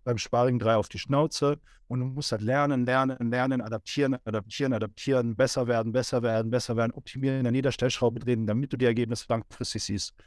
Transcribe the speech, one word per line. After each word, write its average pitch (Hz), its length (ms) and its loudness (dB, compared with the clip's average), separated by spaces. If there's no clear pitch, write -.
beim 120 160 -2
Sparring 123 400 2
drei 110 180 4
auf 107 120 2
die 90 100 -10
Schnauze 143 600 0
und 127 120 -4
du 123 60 -2
musst 131 260 -6
halt 104 100 -2
lernen, 131 440 2
lernen, 131 440 0
lernen, 127 300 0
adaptieren, 120 640 -2
adaptieren, 110 480 -2
adaptieren, 117 640 0
besser 127 300 2
werden, 113 260 0
besser 123 300 0
werden, 113 280 0
besser 120 260 -2
werden, 117 160 0
optimieren, 135 540 -2
an 123 80 2
jeder 131 180 2
Stellschraube 123 480 0
drehen, 117 260 0
damit 120 260 0
du - 40 -4
die 123 100 2
Ergebnisse 117 420 0
langfristig - 560 -4
siehst. - 300 -4